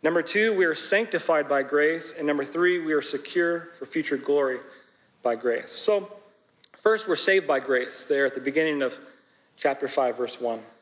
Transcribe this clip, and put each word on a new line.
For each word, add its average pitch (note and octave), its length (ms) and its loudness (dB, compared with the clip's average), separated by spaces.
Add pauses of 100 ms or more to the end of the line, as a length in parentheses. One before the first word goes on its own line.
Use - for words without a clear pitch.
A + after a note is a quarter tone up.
Number E3 200 2
two, G#3+ 340 0
we F#3 80 4
are D#3+ 120 2
sanctified E3+ 720 0
by C#3 120 2
grace. D3+ 560 0
And D#3 80 -4
number D3 200 0
three, F3 340 0
we D#3 140 -2
are D3 80 2
secure E3+ 760 -4
for C#3 80 -12
future D3+ 300 -4
glory C3+ 440 0 (640)
by A#2+ 120 0
grace. A#2 380 -2
So G3+ 360 0 (640)
first, G#3+ 360 2
we're A#3 80 2
saved F#3+ 280 2
by C#3+ 140 2
grace B2+ 460 -2
there C#3 200 2
at C3+ 80 0
the C3+ 60 -8
beginning D3 420 0
of B2+ 160 -4 (600)
chapter C#3 320 -2
five, B2 260 0
verse A#2+ 240 -6
one. A#2 220 -4 (200)